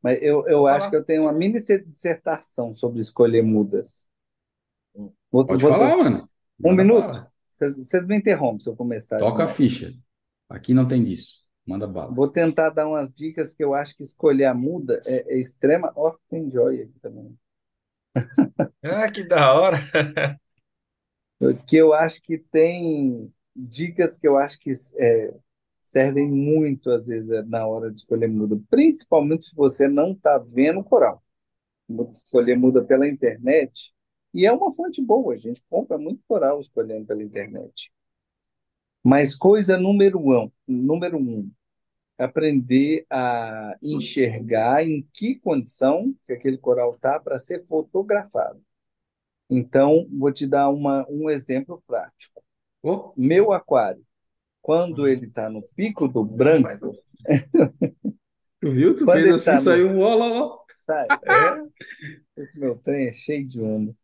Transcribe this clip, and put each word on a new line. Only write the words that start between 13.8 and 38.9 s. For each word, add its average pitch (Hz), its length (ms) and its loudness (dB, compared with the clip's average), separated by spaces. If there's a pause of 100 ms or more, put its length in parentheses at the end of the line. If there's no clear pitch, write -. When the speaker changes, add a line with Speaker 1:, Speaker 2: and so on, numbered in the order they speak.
Speaker 1:
que 151 60 -18
escolher 139 440 0
a 127 80 2
muda 135 520 -4
é, 127 280 -4
é 131 60 0
extrema. 147 560 -2
Ó, 160 180 -2 (140)
tem 160 220 -8
joia 123 340 -2
aqui - 160 -20
também. 113 360 -18 (1500)
Speaker 2:
Ah, 208 280 -2
que 208 140 -12
da 147 300 6
hora. 170 240 4 (1600)
<laughs> 131 260 0
Speaker 1:
Que 156 100 2
eu 160 160 8
acho 160 300 0
que 160 160 -8
tem 156 960 -2 (220)
dicas 160 640 -4
que - 80 -2
eu 139 120 6
acho 143 200 -2
que, 139 140 -8 (240)
é, 113 380 2 (480)
servem 143 480 0
muito, 143 600 0
às 117 160 -2
vezes, 113 240 -8
é, 110 120 -2
na 113 240 -6
hora 113 240 -6
de 107 100 -16
escolher 113 280 -2
muda, 107 300 -2 (120)
principalmente 160 760 2
se - 100 -20
você 139 320 2
não 151 260 0
tá 147 240 2
vendo 135 460 0
coral. 143 380 2 (680)
Muda, 117 240 -8
escolher 123 460 2
muda 127 260 4
pela 135 240 2
internet, 131 840 -2 (400)
e 180 120 2
é 233 60 6
uma 381 200 0
fonte 330 320 -8
boa, 220 300 0
a 107 40 -10
gente 117 320 -12
compra 170 280 -4
muito 165 300 -10
coral 147 320 0
escolhendo 110 460 -8
pela 107 180 -8
internet. 104 680 -14 (1120)